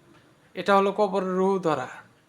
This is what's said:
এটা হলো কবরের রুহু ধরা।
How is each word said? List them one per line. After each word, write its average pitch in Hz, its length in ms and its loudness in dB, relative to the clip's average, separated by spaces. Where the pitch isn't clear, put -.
এটা 196 240 2
হলো 196 140 2
কবরের 190 380 -2
রুহু 185 300 0
ধরা। 147 280 -2